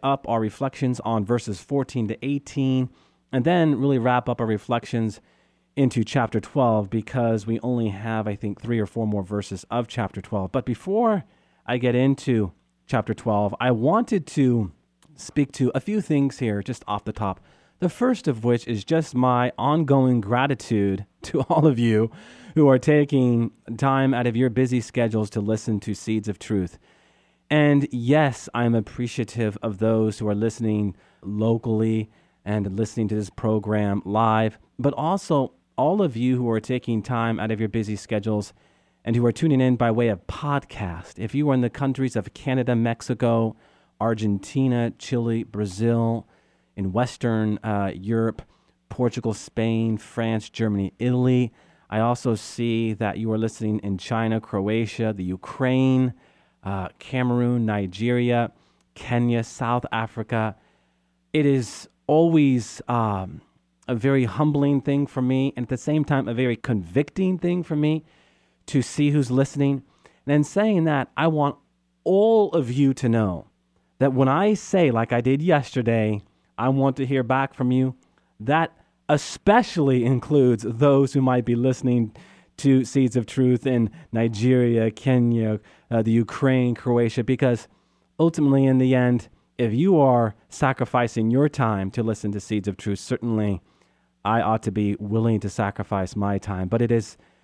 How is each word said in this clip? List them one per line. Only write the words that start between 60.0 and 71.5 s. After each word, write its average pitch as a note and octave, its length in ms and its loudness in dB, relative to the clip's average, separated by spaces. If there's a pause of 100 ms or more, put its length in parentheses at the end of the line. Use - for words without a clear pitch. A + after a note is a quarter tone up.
It D3+ 140 2
is C3+ 420 0 (180)
always, D3+ 800 4
um, G#2 540 -2 (480)
a B2+ 60 -2
very C3 320 2
humbling C#3+ 560 0
thing C#3+ 240 0
for C3 160 -6
me, C3 340 0
and B2 80 -6
at A2+ 60 -10
the B2+ 80 -4
same D3+ 260 0
time, C#3 240 0
a A#2 60 -4
very A#2+ 220 0
convicting C3+ 840 -2
thing F3 240 -2
for D#3+ 140 -6
me D3+ 280 0 (640)
to C3+ 160 0
see D3 280 0
who's C#3 220 0
listening. C#3 500 0 (420)
And C#3+ 80 -2
in D3+ 120 4
saying G3+ 400 0
that, D3 320 0
I D3 100 0
want D3 300 0 (480)